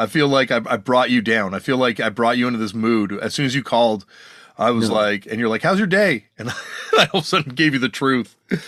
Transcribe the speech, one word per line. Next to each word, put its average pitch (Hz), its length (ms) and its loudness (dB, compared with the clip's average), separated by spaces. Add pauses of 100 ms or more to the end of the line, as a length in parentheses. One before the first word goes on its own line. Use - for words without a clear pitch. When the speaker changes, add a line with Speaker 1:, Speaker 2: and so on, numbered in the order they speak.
Speaker 1:
I 110 40 -2
feel 143 220 0
like 135 220 2
I, 117 160 0
I 123 100 -2
brought 123 340 2
you 123 100 2
down. 104 340 0
I 95 40 -4
feel 131 180 -2
like 123 240 0
I 113 80 0
brought 117 300 0
you 123 80 2
into 123 120 -2
this 107 160 -4
mood. 110 380 0
As 101 220 -6
soon 143 120 0
as 123 80 -2
you 139 100 -2
called, 113 400 2 (540)
I 113 120 2
was 113 180 2
Speaker 2:
No. 110 60 0
Speaker 1:
like, 104 320 0
and 110 120 -6
you're 117 120 0
like, 110 120 -2
"How's 185 160 2
your 214 100 2
day?" 180 380 0 (120)
And 117 120 -10
<laughs> - 480 -12
I 165 140 4
all 196 60 2
of 156 60 -4
a - 20 -12
sudden 147 280 -2
gave 151 200 2
you 131 40 0
the 120 120 -2
truth. 131 460 -2 (320)